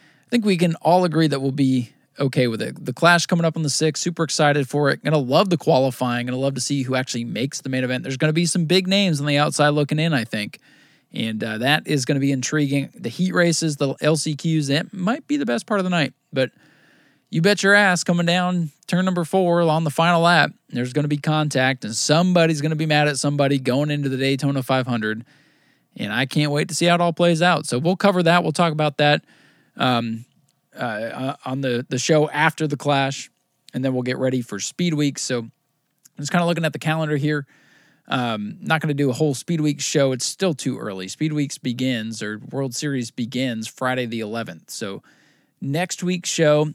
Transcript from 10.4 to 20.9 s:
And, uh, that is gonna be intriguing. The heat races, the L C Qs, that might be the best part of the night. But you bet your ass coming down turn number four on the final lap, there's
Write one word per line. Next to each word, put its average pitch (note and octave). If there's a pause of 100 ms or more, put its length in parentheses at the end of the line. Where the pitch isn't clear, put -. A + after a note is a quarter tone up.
And, A2+
uh, A2
that C3+
is C#3+
gonna C#3
be C#3
intriguing. C#3
The -
heat F3+
races, E3
the C#3
L D#3
C D3+
Qs, D#3
that C#3
might F#3+
be D4
the C#4
best A3+
part G#3
of -
the F#3
night. E3+ (180)
But C3 (800)
you D#3+
bet G3
your G3
ass G3
coming F3
down F3+ (160)
turn F3+
number F3
four F3
on D#3+
the D#3
final E3
lap, E3 (180)
there's B2